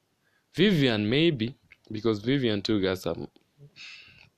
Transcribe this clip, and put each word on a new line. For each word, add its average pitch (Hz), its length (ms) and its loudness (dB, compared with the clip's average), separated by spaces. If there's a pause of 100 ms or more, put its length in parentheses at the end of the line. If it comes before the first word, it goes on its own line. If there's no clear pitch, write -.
(560)
Vivian, 135 540 2
maybe, 135 460 0 (360)
because 107 280 -2
Vivian 117 420 0
too 107 200 0
got 92 180 0
some 85 280 -6 (1080)